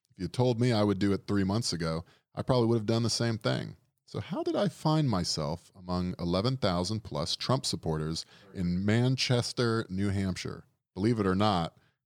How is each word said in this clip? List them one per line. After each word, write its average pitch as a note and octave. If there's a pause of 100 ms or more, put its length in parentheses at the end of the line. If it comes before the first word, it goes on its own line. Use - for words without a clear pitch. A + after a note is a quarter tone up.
(100)
if -
you F#2
had E2+
told B2
me B2
I G#2+
would G2+
do G2+
it F#2
three G2+
months G2+
ago, E2 (300)
I -
probably B2
would A#2
have G#2
done A#2
the A2+
same A#2
thing. A2+ (300)
So -
how G#3
did E4+
I D3+
find D#3
myself E2
among F2+
eleven F#2+
thousand F#2+
plus -
Trump C3
supporters D#2+ (260)
in F2+
Manchester, A#2+
New G2
Hampshire? G2 (320)
Believe A2
it G2
or F#2
not, G2 (300)